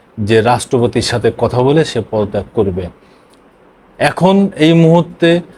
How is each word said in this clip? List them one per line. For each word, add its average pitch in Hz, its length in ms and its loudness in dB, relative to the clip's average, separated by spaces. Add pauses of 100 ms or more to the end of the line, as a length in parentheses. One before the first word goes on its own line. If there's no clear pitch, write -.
(200)
যে 110 220 2
রাষ্ট্রপতির 120 600 -2
সাথে - 360 -2
কথা 120 240 -2
বলে 147 240 2
সে - 160 -8 (100)
পদত্যাগ 104 420 -4
করবে। 95 340 -4 (1120)
এখন 185 580 0
এই 160 180 2
মুহূর্তে 170 680 2 (160)